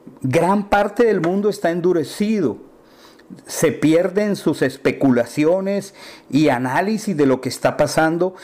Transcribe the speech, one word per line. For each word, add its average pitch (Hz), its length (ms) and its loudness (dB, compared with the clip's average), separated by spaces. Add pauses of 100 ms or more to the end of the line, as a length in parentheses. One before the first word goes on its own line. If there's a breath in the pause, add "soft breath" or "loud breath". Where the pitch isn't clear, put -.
(240)
Gran 170 460 0
parte 208 360 2
del 202 160 2
mundo 196 280 0
está 185 200 -2
endurecido. 175 880 -2 (880 loud breath)
Se - 260 0
pierden 185 640 2
sus - 280 -2
especulaciones 147 1300 0 (380 loud breath)
y 147 180 4
análisis 156 640 -2
de 147 120 2
lo 127 140 2
que 131 80 -6
está - 280 -2
pasando, 165 560 2 (100)